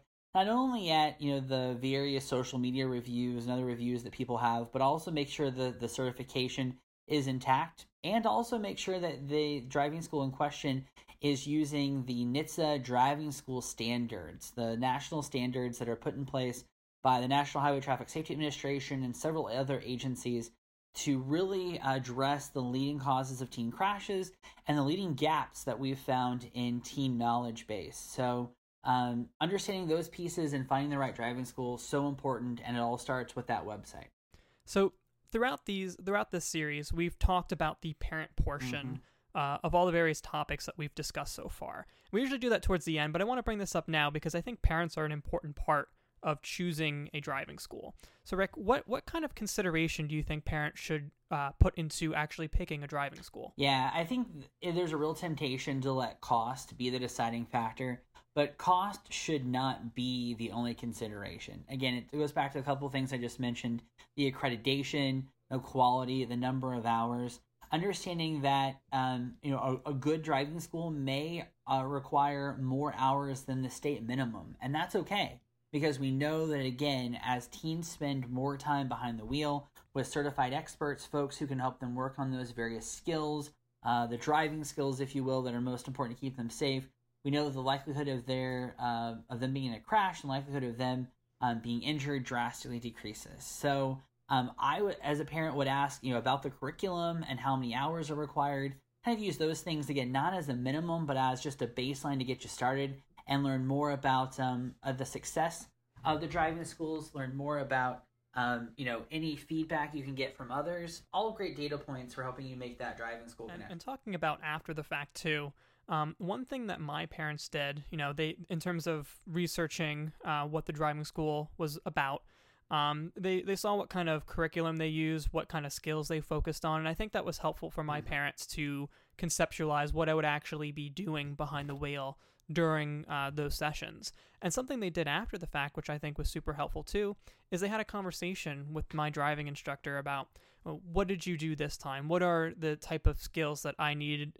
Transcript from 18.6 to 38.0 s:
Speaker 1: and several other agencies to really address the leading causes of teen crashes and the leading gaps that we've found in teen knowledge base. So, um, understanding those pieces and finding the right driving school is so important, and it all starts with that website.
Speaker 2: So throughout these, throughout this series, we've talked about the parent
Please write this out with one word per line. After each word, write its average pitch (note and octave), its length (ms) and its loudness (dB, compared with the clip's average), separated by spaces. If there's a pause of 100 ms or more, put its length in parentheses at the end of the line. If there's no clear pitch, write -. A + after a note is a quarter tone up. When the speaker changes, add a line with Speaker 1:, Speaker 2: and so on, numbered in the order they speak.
Speaker 1:
and B2 120 -2
several D#3+ 300 0
other C3 400 0
agencies A#2+ 640 -2 (460)
to C#3 240 2
really F3+ 640 2
address C3+ 640 2
the C#3 140 -4
leading C3+ 360 0
causes C3 440 0
of B2 100 -8
teen A#2 180 -2
crashes F#3+ 640 -2 (340)
and D3 120 4
the D3 40 4
leading E3 320 2
gaps D3 520 0
that A#2 120 -2
we've C3+ 220 -2
found B2+ 540 0
in A#2+ 260 0
teen C3 380 0
knowledge A#2+ 500 2
base. G2 300 -6
So, B2 520 0 (360)
um, B2 420 4 (140)
understanding F#3+ 460 0
those E3 200 2
pieces E3 460 -2
and C3+ 140 0
finding C#3 220 2
the C#3+ 80 0
right C3 160 2
driving B2 320 -2
school B2 300 -4
is A#2+ 60 -8
so C#3+ 260 2
important, B2 580 -2
and A#2+ 100 -2
it A#2+ 40 2
all A#2+ 180 2
starts B2+ 380 -2
with B2 120 -4
that G2 200 0
website. G#2 400 -10 (560)
Speaker 2:
So G3 300 4 (380)
throughout A#3+ 340 0
these, F#3+ 380 -2
throughout G3+ 280 2
this E3+ 140 -2
series, D3 460 -2
we've E3+ 280 0
talked F3+ 320 4
about D#3 300 0
the D#3+ 140 -4
parent - 400 -6